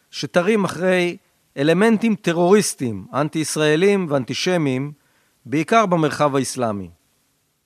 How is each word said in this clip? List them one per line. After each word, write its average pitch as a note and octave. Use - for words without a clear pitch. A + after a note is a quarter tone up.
שתרים F#3
אחרי F3
אלמנטים G3+
טרוריסטיים, E3+
אנטי-ישראלים D#3
ואנטישמיים, C#3+
בעיקר D#3+
במרחב D3+
האסלאמי. A2+